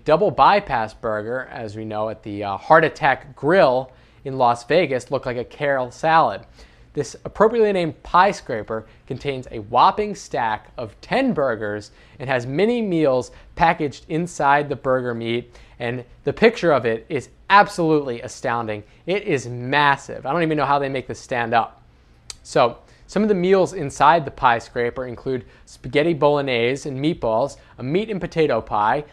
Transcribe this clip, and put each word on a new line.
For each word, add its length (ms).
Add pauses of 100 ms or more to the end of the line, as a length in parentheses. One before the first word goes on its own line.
double 260
bypass 640
burger, 580
as 240
we 80
know 260
at 140
the, 200
uh, 140
Heart 280
Attack 500
Grill 560 (320)
in 140
Las 260
Vegas, 480
look 140
like 120
a 60
kale 480
salad. 500 (520)
This 220 (100)
appropriately 480
named 280
Pie 300
Scraper 540 (200)
contains 460
a 80
whopping 560
stack 640
of 240
ten 320
burgers 580 (260)
and 120
has 180
mini 340
meals 480 (260)
packaged 520
inside 600
the 60
burger 380
meat, 400 (240)
and 260 (200)
the 100
picture 380
of 140
it 240
is 200 (200)
absolutely 720
astounding. 600 (220)
It 180
is 220
massive. 800
I 60
don't 120
even 140
know 80
how 140
they 100
make 160
this 140
stand 340
up. 300 (580)
So, 360 (280)
some 180
of 60
the 40
meals 400
inside 500
the 60
Pie 300
Scraper 480
include 380 (200)
spaghetti 480
bolognese 720
and 160
meatballs, 540 (220)
a 40
meat 280
and 100
potato 400
pie, 520